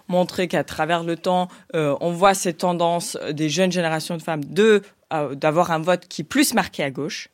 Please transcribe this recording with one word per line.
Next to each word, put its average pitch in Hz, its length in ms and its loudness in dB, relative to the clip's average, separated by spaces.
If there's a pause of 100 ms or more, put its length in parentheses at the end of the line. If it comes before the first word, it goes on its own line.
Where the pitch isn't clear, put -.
montré 180 400 0
qu'à 156 160 0
travers 165 400 -2
le 165 120 -4
temps, 180 320 0 (280)
euh, 147 260 0
on 170 80 0
voit 180 240 4
cette 185 240 -4
tendance 175 580 0 (140)
des 156 200 -2
jeunes 180 220 2
générations 165 460 -2
de 156 60 -14
femmes 151 220 -4
de, 202 360 4 (320)
euh, 147 220 -4
d'avoir 156 340 2
un 160 100 0
vote 175 300 0
qui - 140 -8
est - 20 -12
plus 269 300 2
marqué 185 260 0
à 143 80 -2
gauche 139 440 -8